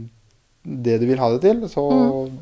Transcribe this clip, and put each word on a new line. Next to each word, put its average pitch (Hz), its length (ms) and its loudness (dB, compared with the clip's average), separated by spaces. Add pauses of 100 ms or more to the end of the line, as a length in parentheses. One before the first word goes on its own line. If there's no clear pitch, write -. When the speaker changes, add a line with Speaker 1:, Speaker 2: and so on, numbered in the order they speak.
(640)
Speaker 1:
det 120 320 -2
du 117 80 0
vil 131 160 2
ha 123 80 4
det 123 140 0
til, 220 160 4 (100)
så 147 160 -4
Speaker 2:
Mm. 131 560 0